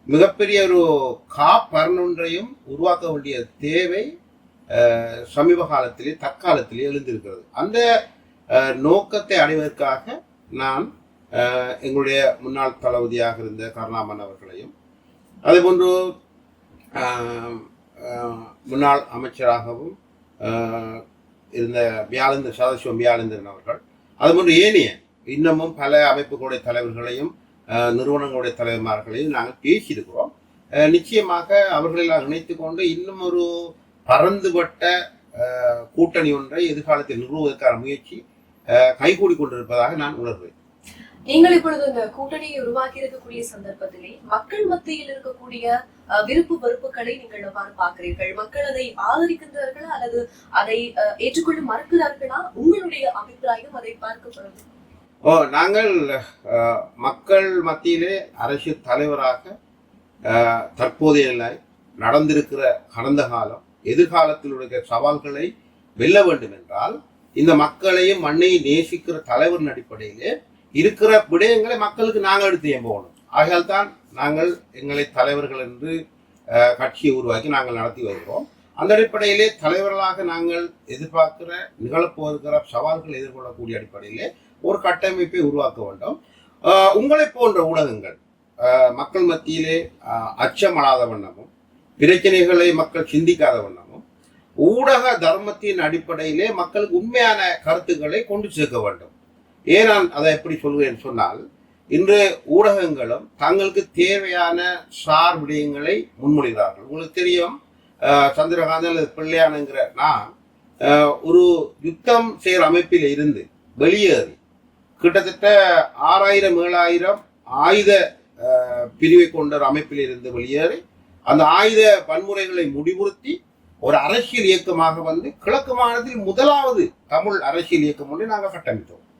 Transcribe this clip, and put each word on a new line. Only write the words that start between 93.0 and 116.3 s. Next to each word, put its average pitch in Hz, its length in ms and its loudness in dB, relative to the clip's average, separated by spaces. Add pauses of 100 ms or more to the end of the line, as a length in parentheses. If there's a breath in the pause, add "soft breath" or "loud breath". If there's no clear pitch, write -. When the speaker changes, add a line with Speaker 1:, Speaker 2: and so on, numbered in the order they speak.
Speaker 1:
சிந்திக்காத 151 500 2
வண்ணமும், - 440 -16 (500 soft breath)
ஊடக 247 640 4
தர்மத்தின் 196 640 -2
அடிப்படையிலே 160 720 -4
மக்களுக்கு 180 440 -4
உண்மையான 214 680 0
கருத்துக்களை 165 640 -4
கொண்டு 202 260 -8
சேர்க்க 139 300 -4
வேண்டும். 98 340 -10 (500)
ஏன் 214 220 6
நான் 196 240 2
அதை 156 200 0
எப்படி 156 260 -4
சொல்கிறேன் 143 420 -2
சொன்னால், - 500 -6 (380 soft breath)
இன்று 190 580 4
ஊடகங்களும் 170 800 0 (100)
தங்களுக்கு 190 560 0
தேவையான 180 960 -2
சார் 160 560 0
விடயங்களை 147 720 -4
முன்மொழிகிறார்கள். 123 720 0
உங்களுக்கு 160 260 -12
தெரியும், 349 480 0 (420 soft breath)
ஆ, 139 320 4
சந்திரகாந்தன் 160 520 0
அல்லது 160 280 -2
பிள்ளையானுங்கிற 151 800 0
நான், - 400 -2 (460)
ஆ, 147 380 4
ஒரு 170 640 4
யுத்தம் 226 580 0
செய்கிற 180 260 2
அமைப்பில் 170 420 2
இருந்து 143 400 0 (280)
வெளியேறி, 156 600 2 (640)
கிட்டத்தட்ட 185 480 2 (440)
ஆறாயிரம், 190 640 4